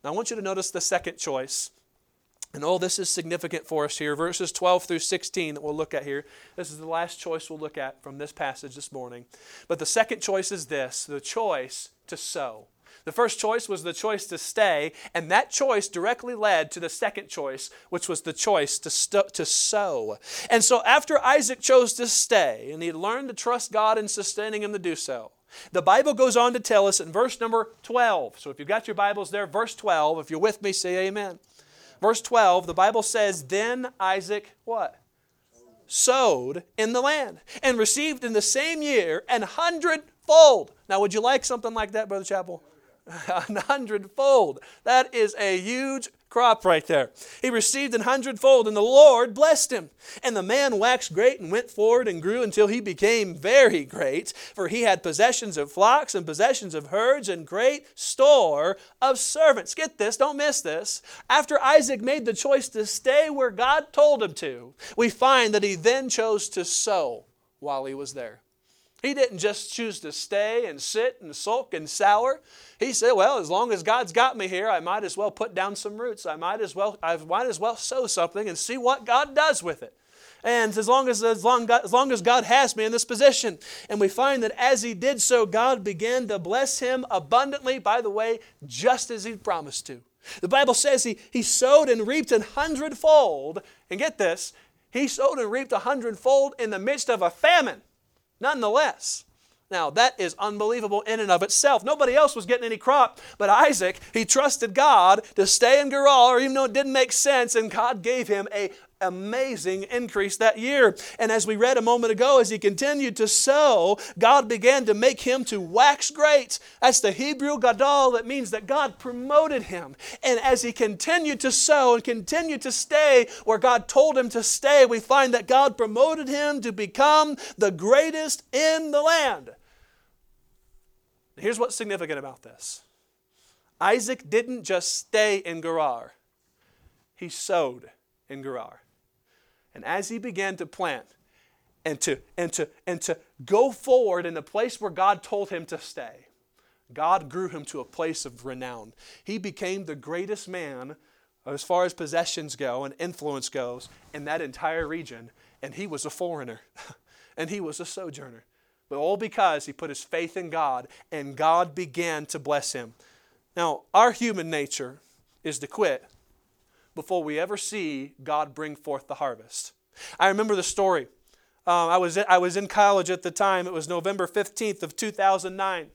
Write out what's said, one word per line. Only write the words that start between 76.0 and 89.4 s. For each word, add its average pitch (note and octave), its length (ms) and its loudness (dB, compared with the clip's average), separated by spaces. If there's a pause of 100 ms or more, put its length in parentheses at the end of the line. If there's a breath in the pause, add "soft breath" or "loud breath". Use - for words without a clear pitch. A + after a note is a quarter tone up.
I D#3 120 -6
might F#3+ 240 -4
as E3+ 120 -6
well, G3+ 300 -4
I E3 140 -2
might F3 300 -4
as F3 120 -6
well A3+ 160 -2
sow B3+ 320 -4
something F#3+ 400 -2
and E3+ 100 -8
see B3 200 -6
what B3+ 260 0
God C4+ 320 0
does D4+ 260 2
with E3 220 -8
it. A2+ 100 -20 (480 soft breath)
And A3 360 0
as G#3+ 100 -2
long B3+ 220 4
as, G#3+ 120 -2
as A3+ 220 0
long, A#3 260 2
as A#3 220 4
long C4 220 2
as G#3 80 -4
God A#3 240 2
has B3 320 4
me A3 80 -2
in A3+ 80 -2
this A#3 100 -2
position." A#3+ 560 2 (300 loud breath)
And G#3 100 -4
we G3 80 4
find B3+ 340 0
that A3 160 -2
as B3 260 2
he A#3 100 -6
did A#3 280 -2
so, A#3 240 2
God A3 380 0
began G#3+ 460 -4
to G3+ 100 -4
bless A#3+ 400 -2
him B3+ 320 -4
abundantly, B3+ 680 -2
by G#3 200 0
the A3+ 100 -4
way, A3 300 -4 (260 soft breath)
just G#3 460 0
as G#3 140 -10
he A3+ 100 -10
promised E3 520 -6